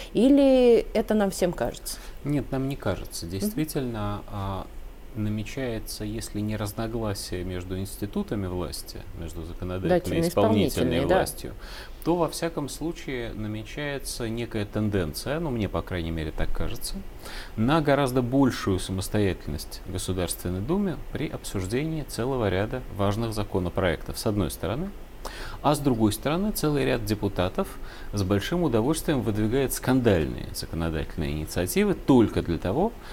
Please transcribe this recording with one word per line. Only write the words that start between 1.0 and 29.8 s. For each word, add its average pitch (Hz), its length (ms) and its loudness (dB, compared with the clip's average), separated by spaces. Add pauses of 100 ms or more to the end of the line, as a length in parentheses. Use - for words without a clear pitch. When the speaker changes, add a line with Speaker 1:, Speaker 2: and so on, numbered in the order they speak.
Speaker 1:
нам 202 160 4
всем 180 220 2
кажется? - 460 -6 (260)
Speaker 2:
Нет, 143 280 0
нам 135 180 -2
не 139 80 -4
кажется. - 480 -4
Speaker 1:
Мгм. 85 120 -6
Speaker 2:
Действительно, 120 840 -2 (100)
а, 98 340 -4 (500)
намечается, 107 920 -4
если 104 340 -6
не 107 160 -2
разногласие 107 880 -4
между 92 340 -4
институтами 101 680 -4
власти, 90 520 -6 (200)
между 82 240 -8
законодательной 90 540 0
и - 20 4
Speaker 1:
Дательной, 170 300 2
Speaker 2:
исполнительной 202 400 6
Speaker 1:
исполнительной, 170 400 2
да. 180 80 6
Speaker 2:
властью, - 360 -2 (520)
то, 165 100 4
во 165 140 2
всяком 160 400 -4
случае, 135 640 -6
намечается 110 960 -4
некая 113 360 -2
тенденция, 104 760 0
ну, 165 80 -2
мне, 113 180 0
по 85 140 -2
крайней 82 300 -4
мере, 78 200 -2
так 80 220 0
кажется, - 400 0 (640)
на 135 240 4
гораздо 135 400 4
большую 120 580 4
самостоятельность 95 1080 -2
Государственной 90 720 -2
Думы 170 340 0 (160)
при 143 160 -2
обсуждении 135 760 -2
целого 123 460 0
ряда 113 320 0 (140)
важных 104 380 0
законопроектов, 92 840 0
с - 100 -8
одной 101 240 2
стороны. 131 380 -4 (720)
А 147 140 4
с 143 40 -2
другой 110 340 4
стороны, 180 380 0
целый 147 340 2
ряд 127 180 2
депутатов 104 640 0 (460)
с 101 100 0
большим 101 400 2
удовольствием 139 580 2
выдвигает 110 520 2
скандальные 98 800 4